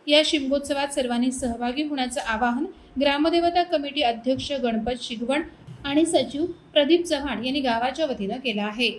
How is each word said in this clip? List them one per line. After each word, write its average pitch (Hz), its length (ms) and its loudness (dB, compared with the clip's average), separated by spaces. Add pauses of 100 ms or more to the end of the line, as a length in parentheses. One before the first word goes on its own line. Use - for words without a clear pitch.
या 294 180 6
शिमगोत्सवात 277 640 0
सर्वांनी 247 440 0
सहभागी 247 500 -2
होण्याचं 269 380 -2
आवाहन 240 460 0 (340)
ग्रामदेवता 330 640 4
कमिटी 294 400 -2
अध्यक्ष 254 500 0
गणपत 240 500 -2
शिगवण 240 400 -2 (420)
आणि 294 220 4
सचिव 302 380 0
प्रदीप 339 580 2
चव्हाण 269 420 -2
यांनी 269 160 0
गावाच्या 262 460 0
वतीनं 214 300 -4
केलं 220 260 -4
आहे. 214 360 0